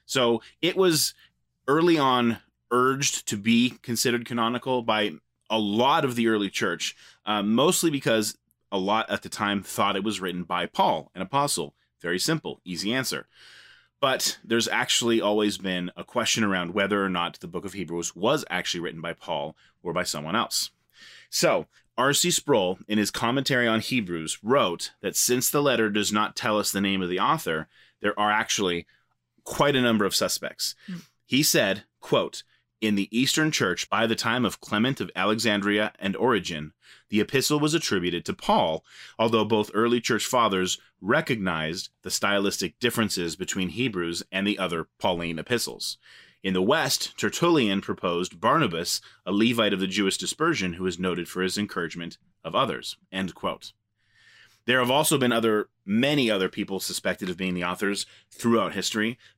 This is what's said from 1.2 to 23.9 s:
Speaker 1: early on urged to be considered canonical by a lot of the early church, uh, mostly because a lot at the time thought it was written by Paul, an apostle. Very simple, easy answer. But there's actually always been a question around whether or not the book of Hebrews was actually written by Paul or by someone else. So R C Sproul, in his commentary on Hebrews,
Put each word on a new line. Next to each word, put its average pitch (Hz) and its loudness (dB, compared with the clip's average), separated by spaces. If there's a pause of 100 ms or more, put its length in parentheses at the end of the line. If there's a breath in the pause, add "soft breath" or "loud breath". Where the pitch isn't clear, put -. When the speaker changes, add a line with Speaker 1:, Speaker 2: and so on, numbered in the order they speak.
Speaker 1:
early 165 4
on 123 2 (320)
urged 131 2
to 110 -4
be 117 2
considered 120 0
canonical 120 -2
by 107 0 (360)
a 113 2
lot 120 2
of 127 -2
the 117 2
early 104 2
church, 90 -4 (320 loud breath)
uh, 104 0
mostly 135 2
because 120 0 (360)
a 101 -2
lot 101 0
at 101 -4
the - -12
time 101 -2
thought 101 0
it 98 -2
was 101 -4
written 90 -4
by 87 -2
Paul, 104 -2
an 90 -8
apostle. 131 -2 (280)
Very 87 -2
simple, 151 -4
easy 90 -4
answer. 120 -4 (720 loud breath)
But - 0
there's 113 0
actually 117 2
always 104 2
been 92 -4
a 87 -12
question 113 0
around 92 0
whether 101 2
or 98 0
not 87 -2
the 92 -14
book 95 -8
of 92 -10
Hebrews 85 -6
was 120 0
actually 90 -4
written 82 -8
by 82 -6
Paul 78 -6 (240 soft breath)
or 87 -8
by 87 0
someone 78 -4
else. - -2 (640 loud breath)
So 117 2 (320 soft breath)
R 135 4
C 175 2
Sproul, 101 2 (100)
in 107 0
his 104 2
commentary 127 0
on 110 2
Hebrews, 87 -4